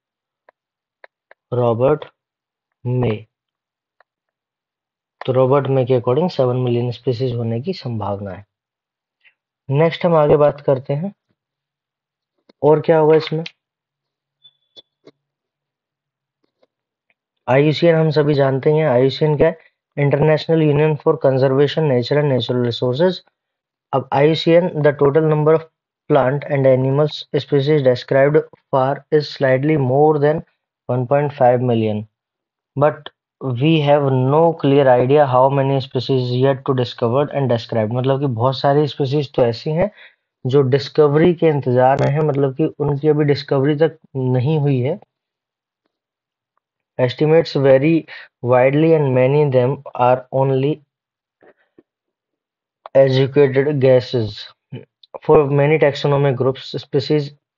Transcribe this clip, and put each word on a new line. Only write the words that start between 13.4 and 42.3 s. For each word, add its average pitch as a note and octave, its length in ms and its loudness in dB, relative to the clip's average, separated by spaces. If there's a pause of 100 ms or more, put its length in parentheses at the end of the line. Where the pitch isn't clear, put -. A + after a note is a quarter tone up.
आईयूसीएन D3+ 460 2
हम D#3+ 160 0
सभी D3 240 0
जानते C3+ 380 0
हैं। D#3 140 0
आईयूसीएन C3+ 500 0
क्या D#3+ 120 2
है? - 260 -8 (240)
International D3+ 640 0 (100)
Union D3+ 240 0
for D#3 300 -2
Conservation C3+ 560 2
Nature C#3 360 0
and D3 140 0
Natural B2 340 -2
Resources। C3+ 480 -2 (800)
अब C3 200 -4
आईयूसीएन, D#3+ 560 2
the D3 240 0
total C#3+ 300 2
number D#3 320 2
of D#3 80 0 (500)
plant C3+ 280 0 (120)
and C3+ 140 0
animals C3+ 460 2 (320)
species D3 380 0
described C3+ 560 2 (360)
for C#3 380 -2
is D3+ 160 0 (100)
slightly C#3 380 0
more D3 420 2
than D3+ 240 0 (460)
one B2+ 180 -4
point C#3+ 260 -2
five B2 280 2
million, A2+ 380 -2 (800)
but D3+ 220 0 (440)
we C#3 360 0
have C#3+ 320 2
no C#3+ 400 2 (120)
clear C#3 240 4
idea C3 380 4
how B2+ 220 2
many C3+ 320 0
species B2+ 500 -4
yet B2+ 340 -2
to C3+ 180 -2
discovered B2 520 -4
and C#3 180 -2
described। A2+ 400 -4
मतलब C3 280 -2
कि C#3+ 60 -2
बहुत B2+ 320 -2
सारी C#3+ 300 0
species C#3 460 -6
तो C3+ 80 0
ऐसी A#2 280 -4
हैं F3 200 -2 (560)
जो C#3 160 2
discovery D3 720 2
के E3 120 -2
इंतजार C3 540 2
में C3 120 -2
हैं, D3+ 80 -2
मतलब C#3 360 -2